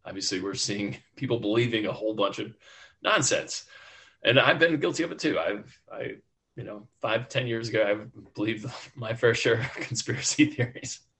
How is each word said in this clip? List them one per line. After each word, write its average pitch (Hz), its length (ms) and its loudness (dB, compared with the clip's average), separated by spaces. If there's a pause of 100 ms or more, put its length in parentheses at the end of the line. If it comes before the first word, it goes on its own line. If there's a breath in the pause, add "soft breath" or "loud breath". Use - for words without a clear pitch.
obviously 95 360 -4
we're 98 140 -6
seeing 101 420 -4 (100)
<laughs> - 100 -20
people 120 240 -2
believing 110 460 0
a 92 60 -2
whole 110 220 -4
bunch - 240 0
of - 160 -10 (480 loud breath)
nonsense. 120 640 0 (580 loud breath)
And 123 160 6
I've 139 220 6
been 160 180 6
guilty 165 240 0
of - 80 -2
it - 80 -10
too. 117 200 0
I've, 98 420 -4 (100)
I, 117 260 -10 (400)
you 127 80 -10
know, 107 220 -14 (140)
five, 117 280 -2
ten 127 180 -2
years 113 240 -2
ago, 107 120 4
I 101 120 4 (400)
believed 107 360 -4 (120)
<laughs> - 120 -20
my 117 200 -6
fair 120 200 4
share 113 260 4
of 123 140 -6
conspiracy - 720 0
theories. - 540 -6 (200)